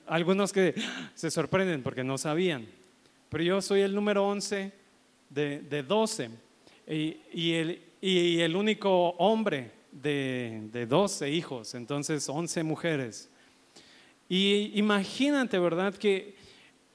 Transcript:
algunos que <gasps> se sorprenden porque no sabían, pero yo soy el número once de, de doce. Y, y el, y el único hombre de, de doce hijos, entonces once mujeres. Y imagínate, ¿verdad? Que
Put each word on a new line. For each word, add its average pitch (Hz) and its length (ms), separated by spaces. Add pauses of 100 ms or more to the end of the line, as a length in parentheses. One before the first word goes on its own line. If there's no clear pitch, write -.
algunos 180 440
que 185 220 (220)
<gasps> - 200
se 165 140
sorprenden 170 540
porque 127 200
no 135 140
sabían, 151 500 (640)
pero 156 140
yo 190 180
soy 196 200
el 196 120
número 202 340
once 202 440 (580)
de, 143 300
de 143 240
doce. 190 460 (580)
Y, 156 300 (140)
y 165 220
el, 165 280 (200)
y 175 380
el 165 160
único 196 560
hombre 180 600 (200)
de, 127 800
de 120 140
doce 156 440
hijos, 139 460
entonces 143 540
once 160 340
mujeres. 151 680 (1000)
Y 202 460
imagínate, 208 840
¿verdad? 175 340
Que 196 420 (600)